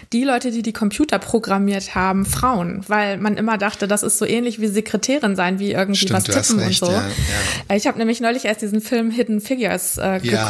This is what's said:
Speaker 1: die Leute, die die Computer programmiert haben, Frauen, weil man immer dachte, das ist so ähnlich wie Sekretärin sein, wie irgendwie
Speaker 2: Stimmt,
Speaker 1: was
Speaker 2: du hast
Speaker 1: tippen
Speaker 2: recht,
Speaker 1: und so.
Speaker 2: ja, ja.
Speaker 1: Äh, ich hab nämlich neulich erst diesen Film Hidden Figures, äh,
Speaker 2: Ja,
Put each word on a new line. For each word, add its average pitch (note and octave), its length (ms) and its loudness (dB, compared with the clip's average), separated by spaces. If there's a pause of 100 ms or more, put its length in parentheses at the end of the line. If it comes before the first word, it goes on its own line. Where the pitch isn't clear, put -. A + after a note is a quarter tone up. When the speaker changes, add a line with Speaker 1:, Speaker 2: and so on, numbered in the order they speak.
(120)
Speaker 1:
die A#3 100 2
Leute, B3+ 280 0
die A3+ 100 -2
die A3 140 -4
Computer G#3+ 440 0
programmiert G3 760 0
haben, F#3+ 320 2
Frauen, F#3+ 600 0
weil G#3 280 0
man G#3 220 0
immer A3 180 0
dachte, G3+ 320 -2
das G3+ 140 2
ist A3 160 0
so G#3 80 0
ähnlich A#3 340 0
wie A3 80 0
Sekretärin G#3+ 640 0
sein, F#3 240 0
wie G3+ 140 -2
irgendwie G3 280 0
Speaker 2:
Stimmt, F#3+ 120 0
Speaker 1:
was F#3+ 120 2
Speaker 2:
du G3+ 120 0
hast C4 120 2
Speaker 1:
tippen A3 140 2
Speaker 2:
recht, F#3 200 2
Speaker 1:
und F3 60 2
so. F3+ 60 2
Speaker 2:
ja, A#3+ 140 0
ja. - 680 -2
Speaker 1:
Äh, G#3 40 4
ich G#3+ 80 0
hab C4 100 0
nämlich A3+ 240 0
neulich A#3+ 240 0
erst G#3+ 160 -2
diesen G#3+ 220 0
Film A3+ 280 0
Hidden A3 300 0
Figures, G#3 560 0
äh, F#3+ 260 0
Speaker 2:
Ja, A#2+ 280 2